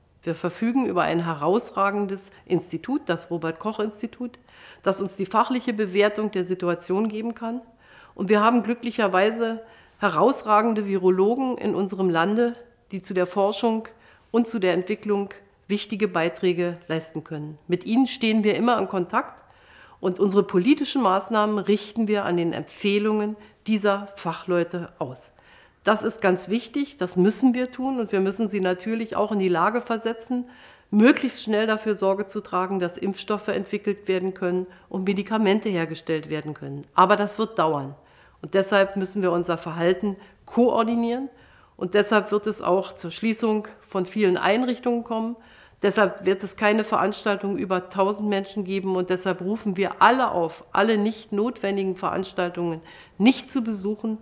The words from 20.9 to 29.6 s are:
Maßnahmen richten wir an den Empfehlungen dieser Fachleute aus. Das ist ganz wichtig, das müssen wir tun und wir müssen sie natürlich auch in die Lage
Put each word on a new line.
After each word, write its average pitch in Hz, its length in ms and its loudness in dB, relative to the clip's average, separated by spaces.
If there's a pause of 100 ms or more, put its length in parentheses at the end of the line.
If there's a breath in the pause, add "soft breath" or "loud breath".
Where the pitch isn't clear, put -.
Maßnahmen 208 560 2
richten 202 500 0
wir 202 160 2
an 175 120 0
den 170 160 0
Empfehlungen 208 840 0 (300 loud breath)
dieser 202 500 2
Fachleute 170 800 -2
aus. - 340 -8 (500 soft breath)
Das 214 200 2
ist - 180 -4
ganz 180 280 0
wichtig, 240 480 -4
das 180 200 -4
müssen 214 380 4
wir 254 160 -2
tun 254 300 -4
und 220 120 -4
wir 196 80 2
müssen 190 280 0
sie 196 120 -2
natürlich 214 560 -2
auch 208 160 0
in 208 60 0
die 190 100 2
Lage 180 320 2